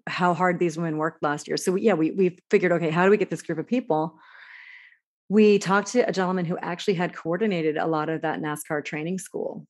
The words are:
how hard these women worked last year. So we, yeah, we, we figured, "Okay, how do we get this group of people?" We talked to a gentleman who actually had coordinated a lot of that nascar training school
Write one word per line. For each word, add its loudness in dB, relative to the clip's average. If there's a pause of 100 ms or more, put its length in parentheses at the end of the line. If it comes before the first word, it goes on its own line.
how 0
hard 0
these 0
women -4
worked -4
last -4
year. -2
So -2
we, -2
yeah, 4
we, 0
we 0 (120)
figured, 4
"Okay, 0
how 2
do 6
we 8
get -2
this -6
group -6
of -8
people?" -2 (1080)
We 6
talked 0
to 2
a -4
gentleman 0
who -4
actually -4
had -2
coordinated -2
a -2
lot 0
of -4
that -4
nascar -4
training -6
school -10